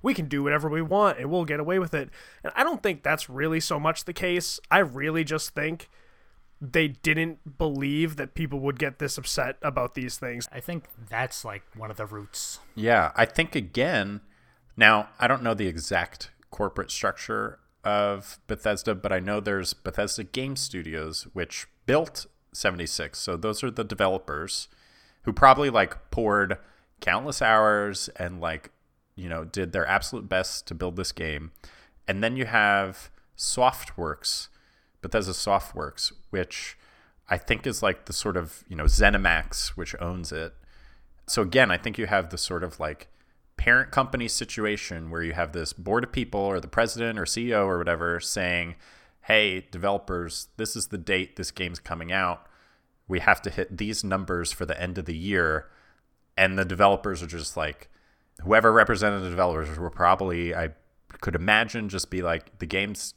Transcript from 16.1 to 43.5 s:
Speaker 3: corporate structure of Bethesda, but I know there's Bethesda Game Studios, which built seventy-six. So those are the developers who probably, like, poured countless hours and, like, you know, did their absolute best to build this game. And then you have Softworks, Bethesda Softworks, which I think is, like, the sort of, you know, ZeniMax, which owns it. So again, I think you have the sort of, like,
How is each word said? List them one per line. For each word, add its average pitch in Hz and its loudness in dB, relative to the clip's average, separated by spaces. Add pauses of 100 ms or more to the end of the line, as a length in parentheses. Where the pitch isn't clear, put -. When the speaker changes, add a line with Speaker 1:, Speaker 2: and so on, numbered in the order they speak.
Speaker 3:
corporate - -4
structure 107 -6 (260)
of 104 0
Bethesda, 107 -2
but 95 -2
I 92 0
know 104 -2
there's 98 -2
Bethesda 104 -6
Game 131 -6
Studios, 80 -8
which - -8 (200)
built 151 0 (260)
seventy-six. 85 -4
So 90 -4
those 107 -4
are 123 -4
the 110 -4
developers 92 -2 (540)
who 117 -2
probably, 135 10
like, 107 2
poured 101 2 (420)
countless 120 0
hours 107 4
and, 87 -6
like, 80 -6 (440)
you 90 -12
know, 82 -6
did 85 -4
their 85 0
absolute 101 0
best - -2
to 85 -10
build 87 -4
this 92 -4
game. 78 -6 (540)
And 98 -2
then 113 0
you 131 -2
have 101 2 (280)
Softworks, - -2 (540)
Bethesda 95 -2
Softworks, - -2 (180)
which - -6 (520)
I 90 2
think - -2
is, 113 -2
like, 95 0
the - -10
sort 98 -2
of, 80 -6
you 90 -12
know, 78 -2
ZeniMax, 95 4
which - -8
owns 87 -6
it. 80 -8 (760)
So - 0
again, 110 6
I 87 4
think 107 -6
you 110 -4
have 92 0
the 90 -10
sort 87 -4
of, 85 -10
like, 78 -8 (500)